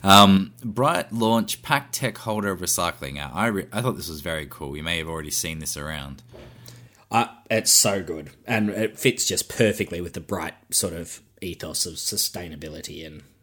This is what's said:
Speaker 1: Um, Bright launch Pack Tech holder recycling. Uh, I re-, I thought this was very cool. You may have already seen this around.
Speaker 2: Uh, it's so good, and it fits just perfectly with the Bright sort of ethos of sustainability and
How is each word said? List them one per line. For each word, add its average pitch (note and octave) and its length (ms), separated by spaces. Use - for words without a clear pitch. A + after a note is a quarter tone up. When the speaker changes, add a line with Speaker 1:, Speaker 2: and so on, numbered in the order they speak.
Speaker 1:
Um, G2 480
Bright C3 480
launch A2+ 500
Pack C#3 280
Tech - 280
holder G#2 380
recycling. E2+ 640
Uh, D2 160
I G2+ 140
re-, G2 240
I A2+ 100
thought B2 140
this D#2+ 120
was D#2 120
very D#2 280
cool. C#2+ 280
You D2+ 80
may E2+ 140
have D#2+ 100
already D#2 240
seen D#2+ 260
this D#2 180
around. C#2+ 460
Speaker 2:
Uh, A#2 160
it's A2 220
so G2 320
good, D#2 260
and G#2+ 240
it G#2+ 300
fits - 260
just - 220
perfectly G2+ 520
with F2 120
the F2 80
Bright D#2+ 340
sort F2 220
of E2+ 260
ethos - 440
of E2 80
sustainability D#2 1080
and D#2 200